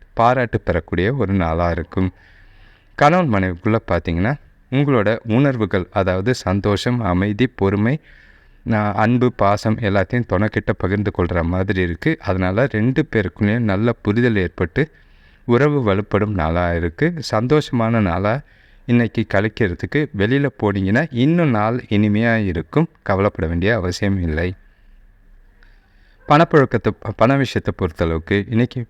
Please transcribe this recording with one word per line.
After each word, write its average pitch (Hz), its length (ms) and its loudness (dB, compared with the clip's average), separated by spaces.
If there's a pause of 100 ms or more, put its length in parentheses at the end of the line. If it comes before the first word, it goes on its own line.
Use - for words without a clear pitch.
(140)
பாராட்டு 120 460 0
பெறக்கூடிய 90 540 -2
ஒரு 104 180 -2
நாளா 87 380 0
இருக்கும். 85 420 -4 (840)
கணவன் 147 480 2
மனைவிக்குள்ள 92 340 0 (120)
பார்த்தீங்கன்னா 87 460 0 (360)
உங்களோட 127 560 2
உணர்வுகள், 110 640 0
அதாவது 95 440 0
சந்தோஷம், 101 640 -2
அமைதி, 101 460 0
பொறுமை, 104 540 0 (720)
ஆ, 104 200 0
அன்பு, 120 400 2
பாசம் 104 460 0
எல்லாத்தையும் 104 540 0
துணைக்கிட்ட 98 440 -2
பகிர்ந்து 101 420 -2
கொள்ற 90 240 0
மாதிரி 92 400 -2
இருக்கு. 90 380 -2
அதனால 95 460 -2
ரெண்டு 127 460 0
பேருக்குள்ளேயும் 104 460 0
நல்ல 110 340 0
புரிதல் 113 440 0
ஏற்பட்டு 92 540 -2 (540)
உறவு 123 500 2
வலுப்படும் 104 360 0
நாளா 85 440 0
இருக்கு. 87 400 -2 (160)
சந்தோஷமான 117 720 0
நாளா 101 400 0 (460)
இன்னைக்கு 117 480 0
கழிக்கிறதுக்கு 104 760 -2 (100)
வெளியில 131 300 2 (140)
போனீங்கன்னா 101 480 0
இன்னும் 151 400 2
நாள் 113 380 0
இனிமையா 107 560 2
இருக்கும். 92 420 0 (160)
கவலைப்பட 98 440 0
வேண்டிய 85 280 0
அவசியம் 95 480 -2
இல்லை. 85 320 -2 (1700)
பணப்புழக்கத்தை, 147 600 4 (260)
பண 127 200 4
விஷயத்தை 113 380 -2
பொறுத்தளவுக்கு 87 760 -2
இன்னைக்கு 120 400 -2